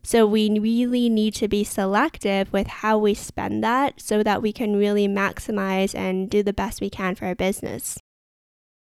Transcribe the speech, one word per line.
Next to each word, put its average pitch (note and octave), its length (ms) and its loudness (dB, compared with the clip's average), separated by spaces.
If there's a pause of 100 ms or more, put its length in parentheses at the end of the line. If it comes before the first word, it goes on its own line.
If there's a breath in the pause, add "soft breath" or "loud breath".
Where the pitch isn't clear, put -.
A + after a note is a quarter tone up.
So A3+ 180 6
we G#3+ 360 4
really A#3+ 480 2
need G#3+ 260 2
to G#3+ 140 -2
be G#3 160 2
selective G3 880 0
with G3 160 0
how A3 280 0
we G#3+ 160 4
spend G#3 520 -4
that B3+ 360 0
so G#3+ 220 0
that G3+ 180 2
we G#3+ 120 -2
can G#3 240 -2
really G3+ 320 2
maximize G3 880 -2
and F#3+ 340 -2
do G#3 140 2
the G3+ 80 0
best G3 280 -6
we G3 80 -4
can F#3 280 -4
for G3+ 100 -8
our F3+ 80 -2
business. - 640 -4 (920)